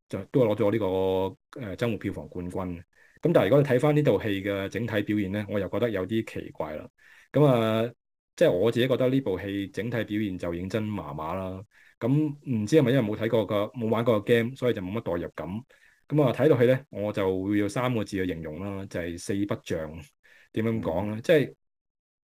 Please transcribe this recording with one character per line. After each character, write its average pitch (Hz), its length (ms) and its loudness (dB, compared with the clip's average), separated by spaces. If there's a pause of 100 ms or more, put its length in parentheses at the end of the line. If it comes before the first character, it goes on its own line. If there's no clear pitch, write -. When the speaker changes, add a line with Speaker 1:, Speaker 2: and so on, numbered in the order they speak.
Speaker 1:
就 98 180 -8
都 131 200 4
攞 104 100 2
咗 104 160 2
呢 113 60 0
個， 104 80 0 (760)
呃， 98 160 -10
週 120 120 -2
末 107 100 -2
票 98 160 -6
房 76 160 -12
冠 90 220 -10
軍。 92 260 -6
咁 - 560 -4
但 - 0 -
係 139 120 6
如 95 40 2
果 143 140 8
你 143 40 2
睇 127 120 4
返 151 160 4
呢 151 80 4
套 113 180 4
戲 98 220 -2
嘅 98 260 -4
整 - 160 -4
體 107 160 0
表 104 160 -2
現 95 140 -2
呢， 104 180 -4
我 104 100 -2
又 90 80 -2
覺 101 120 -4
得 117 100 0
有 95 160 -2
啲 110 340 -4
奇 - 120 -12
怪 78 240 -8
啦。 - 120 -12 (440)
咁 143 120 6
啊， 113 480 4 (440)
即 175 100 4
係 139 60 6
我 98 200 2
自 117 80 0
己 127 80 2
覺 131 80 2
得 127 140 2
呢 135 120 2
部 95 180 -2
戲 98 300 -6
整 110 200 -6
體 117 140 -2
表 104 160 -4
現 95 180 -4
就 87 160 -6
認 90 160 -6
真 107 140 -2
麻 87 320 -6
麻 78 180 -6
啦。 95 260 -6 (400)
咁 - 120 -2
唔 147 560 0
知 156 80 2
係 151 80 8
咪 120 80 4
因 139 60 4
為 123 60 4
冇 104 140 -2
睇 110 100 -2
過 113 160 2
個， 104 120 -2 (180)
冇 113 160 -4
玩 117 160 2
過 113 140 4
個 101 40 -4
game， 117 320 2
所 127 140 0
以 113 60 0
就 98 80 -6
冇 90 80 -6
乜 110 100 -6
代 87 220 -4
入 76 100 -10
感。 78 140 -10 (600)
咁 147 140 2
啊， 123 100 4
睇 131 160 2
落 143 120 6
去 120 80 6
呢， 127 120 4 (120)
我 104 200 -4
就 95 320 0
會 101 140 0
用 101 100 2
三 127 240 -2
個 110 120 -2
字 101 140 -6
去 92 140 -2
形 82 120 -8
容 78 160 -10
啦， 98 260 -8
就 - 140 -8
係 85 180 -6
四 104 160 -6 (140)
不 110 160 -4
像。 80 360 -6 (540)
點 110 120 -2
樣 113 160 0
講 95 260 -2
呢？ 107 100 -6
Speaker 2:
嗯。 117 40 -10
Speaker 1:
即 180 120 4
係 139 200 4 (720)